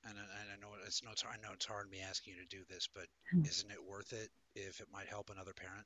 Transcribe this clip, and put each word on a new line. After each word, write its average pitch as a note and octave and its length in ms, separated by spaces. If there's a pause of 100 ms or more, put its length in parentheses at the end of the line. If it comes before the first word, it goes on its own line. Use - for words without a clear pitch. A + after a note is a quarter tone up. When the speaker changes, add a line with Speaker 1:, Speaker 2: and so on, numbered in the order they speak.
Speaker 1:
And G#2 100
I, G2+ 40 (200)
and G#2 120
I G2+ 80
know G#2 120 (140)
it's, - 160
no, A2+ 80
it's, G#2 140
I A#2 100 (100)
know G#2 80
it's F#2 120
hard G2+ 260
me F#2+ 80 (100)
asking F#2+ 260
you F2+ 60
to F2+ 60 (100)
do F#2 120
this, F#2 260
but F#2 100 (260)
Speaker 2:
Hmm. E3+ 120
Speaker 1:
isn't B2 260
it G#2 180
worth G2 260
it A2 160 (260)
if G2 240
it A2 120
might G2 160
help G#2 220
another F#2+ 240
parent? G2 320